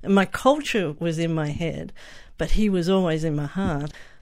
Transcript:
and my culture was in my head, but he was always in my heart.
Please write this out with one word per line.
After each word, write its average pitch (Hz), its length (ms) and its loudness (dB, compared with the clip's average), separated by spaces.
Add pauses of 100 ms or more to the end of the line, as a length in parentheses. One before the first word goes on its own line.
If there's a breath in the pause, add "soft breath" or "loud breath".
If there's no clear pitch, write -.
and 196 140 2
my 190 100 6
culture 240 720 0
was 165 220 -2
in 165 140 0
my 151 160 -2
head, 151 420 -6 (460 soft breath)
but - 140 -2
he 214 180 6
was 180 200 0
always 170 360 2
in 151 100 0
my 147 100 -2
heart. 151 460 -4 (300 soft breath)